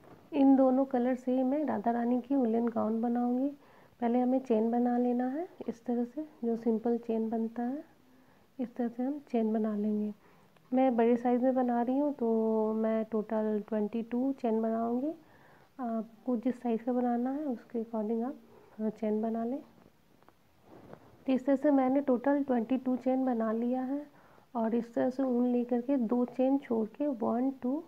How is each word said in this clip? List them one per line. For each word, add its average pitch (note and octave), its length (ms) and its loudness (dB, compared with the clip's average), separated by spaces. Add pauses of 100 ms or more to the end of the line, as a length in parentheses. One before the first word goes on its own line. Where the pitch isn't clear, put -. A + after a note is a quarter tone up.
(320)
इन C#4 240 8
दोनों C4 280 4
color B3+ 300 0
से B3+ 280 0
मैं C#4 220 0
राधा A3+ 260 -2
रानी A#3+ 300 0
की B3+ 140 -4
वूलन A#3 340 2
gown A3+ 340 -2
बनाऊँगी। B3 460 0 (520)
पहले A#3+ 200 2
हमें B3+ 180 2
chain A#3 320 2
बना A#3+ 280 2
लेना B3 280 0
है D4 220 -6 (200)
इस - 160 -10
तरह A#3+ 200 -2
से, D4+ 240 -10 (160)
जो A#3 120 0
simple A3+ 420 0
chain A3+ 320 -2
बनता A3+ 320 -4
है, C4+ 220 -6 (760)
इस - 160 -6
तरह A#3+ 120 -2
से A#3+ 140 -6
हम C#4 160 -2
chain A3+ 340 0
बना A3 240 -2
लेंगे। G#3 380 -2 (580)
मैं B3+ 240 4
बड़े A#3 200 4
size A#3+ 260 0
में B3+ 120 2
बना B3 280 2
रही B3+ 160 0
हूँ, C#4+ 160 0
तो A3 580 0
मैं A3 320 0
total G#3+ 640 -2
ट्वेंटी G#3+ 340 -2
टू B3 300 -2
chain A3+ 300 0
बनाऊँगी। A#3 500 -2 (680)
आपको A3+ 560 -4
जिस B3 240 -2
size A#3 220 -2
का B3 100 -2
बनाना B3 380 0
है, C#4+ 140 -4
उसके A#3 400 -6
according A3+ 380 -2
आप, B3 140 -6 (440)
अ, A3 80 0
chain G#3+ 340 -2
बना A3+ 220 -2
लें। B3+ 180 -6 (1600)
तो C4 60 2
इस B3+ 140 0
तरह C#4 100 4
से C#4+ 140 2
मैंने C4+ 300 4
total C#4 440 2
ट्वेंटी B3 340 0
टू B3+ 180 -2
chain C4 280 0
बना A3+ 280 0
लिया A#3+ 300 -2
है C#4+ 240 -6 (480)
और A3+ 200 0
इस A#3 200 -2
तरह C4 160 2
से B3+ 120 -4
ऊन B3 240 2
लेकर A#3+ 340 0
के C4+ 160 0
दो A#3+ 280 2
chain C4 340 2
छोड़ A3+ 300 -2
के - 180 -4
वन, A#3 440 0
टू, C4+ 380 -4